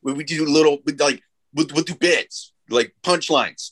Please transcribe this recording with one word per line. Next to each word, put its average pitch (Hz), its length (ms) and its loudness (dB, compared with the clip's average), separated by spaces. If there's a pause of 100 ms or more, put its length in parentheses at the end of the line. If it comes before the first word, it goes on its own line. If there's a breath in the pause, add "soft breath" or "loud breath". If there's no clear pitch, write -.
we, 135 100 -6
we 143 140 -6
do 156 200 -4
little, 147 400 4
we, 151 80 -2
like, 143 300 0 (300)
we'll, 147 200 0
we'll 160 100 0
do 170 120 -8
bits, - 580 -2 (160)
like, 120 240 -2 (100)
punchlines. 151 680 -2